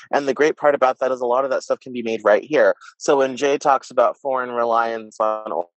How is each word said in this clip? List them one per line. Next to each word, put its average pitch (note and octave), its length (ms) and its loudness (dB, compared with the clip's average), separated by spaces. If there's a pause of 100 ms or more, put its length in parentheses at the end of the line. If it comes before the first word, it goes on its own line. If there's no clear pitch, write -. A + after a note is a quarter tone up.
(120)
And C#3 160 -2
the C3 60 0
great D3+ 240 0
part D3 180 2
about B2+ 240 0
that C3 120 -2
is B2+ 100 -6
a B2 40 -4
lot A#2+ 180 0
of C3 80 -2
that B2 120 -4
stuff C3 160 -4
can B2+ 140 -16
be B2 100 -8
made A2+ 200 -4
right G#2 200 4
here. A#2 320 2 (220)
So D3 200 2
when C3 180 0
Jay C#3 220 0
talks C#3 340 0
about B2 260 0
foreign B2+ 340 -6
reliance A#2 680 -2
on G#2+ 320 -2 (260)